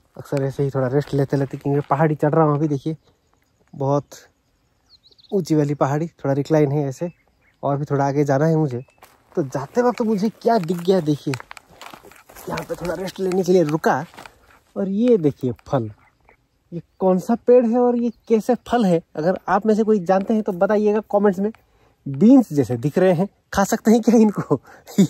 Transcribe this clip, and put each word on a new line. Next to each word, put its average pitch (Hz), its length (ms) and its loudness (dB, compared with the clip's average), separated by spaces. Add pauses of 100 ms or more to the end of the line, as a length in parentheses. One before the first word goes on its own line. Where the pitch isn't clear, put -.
(180)
अक्सर 139 260 -6
ऐसे 135 200 -4
ही 139 60 -2
थोड़ा 131 180 -2
rest 139 260 -2
लेते 139 240 0
लेते, 139 200 -4
क्योंकि 143 320 -2
पहाड़ी 151 260 0
चढ़ 147 160 0
रहा 160 140 4
हूँ 147 100 2
अभी। 156 120 -2
देखिए, 147 280 -6 (760)
बहुत 139 420 -4 (1160)
ऊंची 165 220 0
वाली 147 180 2
पहाड़ी, 151 340 -2
थोड़ा 139 260 -4
recline 143 380 0
है 143 160 -2
ऐसे, 165 240 -8 (520)
और 139 140 -2
भी 143 80 -6
थोड़ा 139 220 0
आगे 143 160 0
जाना 139 220 0
है 160 100 2
मुझे। 131 260 -2 (540)
तो 170 80 -2
जाते 139 380 -6
वक्त 240 220 0
मुझे 214 280 -2
क्या 233 260 0
दिख 175 200 -2
गया, 180 240 0
देखिए, 147 320 -2 (1160)
यहाँ 175 200 -8
पे 165 60 -8
थोड़ा 175 180 -8
rest 180 260 -10
लेने 185 240 0
के 170 80 2
लिए 180 140 6
रुका 151 380 0 (720)
और 202 140 -4
ये 220 300 2
देखिए 135 320 -2 (160)
फल, 113 220 -4 (840)
ये 170 100 -12 (180)
कौन 185 200 2
सा 233 180 -4
पेड़ 247 280 4
है 226 120 0
और 247 200 0
ये 233 140 -4 (160)
कैसे 226 280 0 (120)
फल 233 180 0
है? 170 160 2 (140)
अगर 170 320 -2
आप 196 180 0
में 214 100 2
से 220 80 0
कोई 214 180 2
जानते 190 320 0
हैं 214 100 0
तो 214 120 -4
बताइएगा 208 460 0 (100)
कमेंट्स 202 280 2
में। 208 120 -4 (540)
बीन्स 202 480 4
जैसे 123 240 0
दिख 139 200 -4
रहे 185 160 4
हैं, 180 140 0 (260)
खा 196 100 0
सकते 214 280 0
हैं 226 100 4
क्या 233 160 4
इनको? 190 420 2 (400)
<laughs> - 0 - (100)